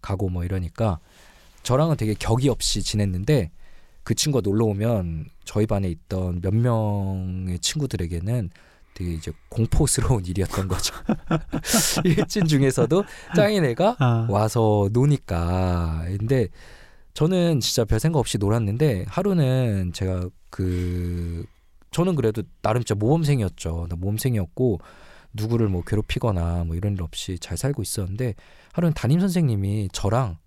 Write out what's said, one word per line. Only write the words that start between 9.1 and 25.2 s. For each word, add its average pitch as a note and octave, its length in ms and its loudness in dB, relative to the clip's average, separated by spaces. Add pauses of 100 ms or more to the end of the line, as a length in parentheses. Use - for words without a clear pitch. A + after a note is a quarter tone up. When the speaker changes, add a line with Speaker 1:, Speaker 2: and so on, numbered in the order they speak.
Speaker 1:
이제 D#2+ 180 -8 (200)
공포스러운 A#2 720 2
<laughs> - 20 -8
일이었던 F#2 420 -2
거죠. - 260 -2 (580)
<laughs> - 520 0
일진 F3+ 420 2
중에서도 C3+ 580 2 (320)
짱인 G3+ 280 4
애가 E3+ 340 2
Speaker 2:
아. A#2 320 2
Speaker 1:
와서 G#2 640 4
노니까. F2+ 1120 2 (140)
근데 A2+ 300 0 (680)
저는 E3+ 460 2
진짜 A2+ 240 0
별 A2 160 2
생각 D#3+ 180 2
없이 A2+ 200 0
놀았는데, G#2+ 680 0
하루는 B2+ 840 0
제가 F#2 340 -2 (220)
그, F2+ 960 -4 (460)
저는 F3 260 0
그래도 A2 260 0 (200)
나름 A2 200 0
진짜 A2 160 -2
모범생이었죠. A2 920 0
나 E2+ 80 -6
모범생이었고 G#2 840 0 (540)